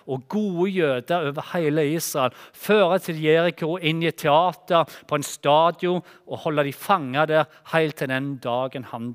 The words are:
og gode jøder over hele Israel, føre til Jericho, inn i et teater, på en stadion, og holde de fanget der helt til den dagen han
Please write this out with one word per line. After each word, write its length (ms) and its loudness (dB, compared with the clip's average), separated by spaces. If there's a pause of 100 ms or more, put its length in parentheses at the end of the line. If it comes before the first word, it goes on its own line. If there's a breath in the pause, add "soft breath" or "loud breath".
og 140 -6 (100)
gode 380 -2
jøder 580 -2
over 220 -6
hele 400 0
Israel, 400 -2 (260 loud breath)
føre 480 2
til 160 -6
Jericho, 560 2
inn 240 -2
i 80 0
et 140 -4
teater, 640 2 (180 loud breath)
på 140 -2
en 80 -6
stadion, 720 2 (240 loud breath)
og 220 -10
holde 180 0
de 80 -4
fanget 560 0
der 220 2 (240 loud breath)
helt 240 0
til 100 -4
den 220 -4 (100)
dagen 480 -6
han 260 -10